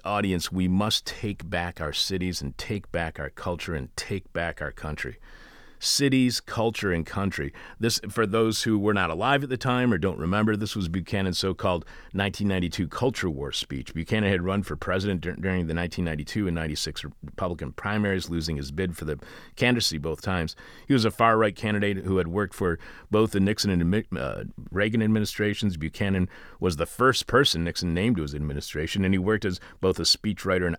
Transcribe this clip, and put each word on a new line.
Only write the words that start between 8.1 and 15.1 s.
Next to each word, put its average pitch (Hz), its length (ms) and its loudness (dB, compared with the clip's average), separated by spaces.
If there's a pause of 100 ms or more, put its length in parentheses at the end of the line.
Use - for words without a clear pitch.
those 113 360 2
who 110 160 4
were 104 160 4
not 92 160 2
alive 127 320 2
at 131 80 -6
the 127 80 -2
time 123 340 2
or 90 60 4
don't 82 200 0
remember, 104 380 2
this 104 180 -4
was 95 140 -2
Buchanan's 92 500 -2
so-called 92 460 0 (300)
nineteen 98 340 0
ninety-two 90 400 0
culture - 400 -2
war 69 240 -4
speech. - 400 -6
Buchanan 101 380 0
had 92 100 2
run 92 220 0
for 82 120 -4
president 95 460 0